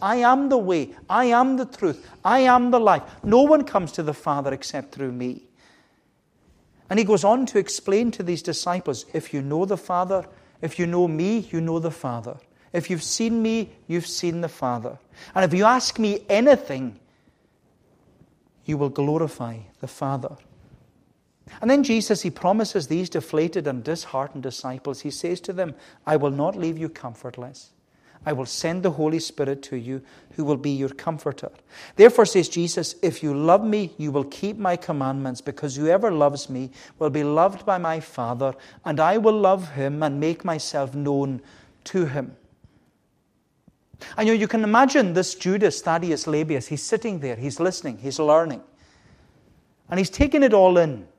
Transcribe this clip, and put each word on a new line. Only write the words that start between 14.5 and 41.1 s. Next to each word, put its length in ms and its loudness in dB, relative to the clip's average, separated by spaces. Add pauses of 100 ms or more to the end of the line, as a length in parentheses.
And 100 2
if 120 0
you 80 2
ask 340 2
me 300 -2
anything, 720 2 (1700)
you 140 -4
will 100 0
glorify 680 -2 (220)
the 80 -12
Father." 480 -6 (1200)
And 100 0
then 140 6
Jesus, 380 0
he 80 -4
promises 560 -2
these 240 -4
deflated 560 -2
and 180 -6
disheartened 580 -6
disciples, 580 -10
he 100 -10
says 320 -6
to 100 -10
them, 220 -6 (320)
"I 100 2
will 140 2
not 260 -2
leave 220 -4
you 100 -8
comfortless. 840 -16 (560)
I 60 -2
will 140 -4
send 360 -6
the 100 0
Holy 280 0
Spirit 440 -6
to 120 -10
you, 240 -8 (320)
who 120 -6
will 120 2
be 140 -4
your 180 -2
comforter." 640 -8 (440)
Therefore, 280 10
says 240 2
Jesus, 540 -4
"If 200 -2
you 120 -2
love 280 4
me, 360 -2
you 120 -4
will 140 -2
keep 320 -8
my 200 -2
commandments, 680 -6
because 340 -8
whoever 340 2
loves 380 0
me 220 -8 (280)
will 120 0
be 120 -2
loved 440 0
by 100 0
my 240 -4
Father, 540 -6 (280)
and 160 -4
I 200 4
will 200 4
love 340 2
him 300 -4
and 160 -2
make 280 -4
myself 480 -6
known 480 -2 (420)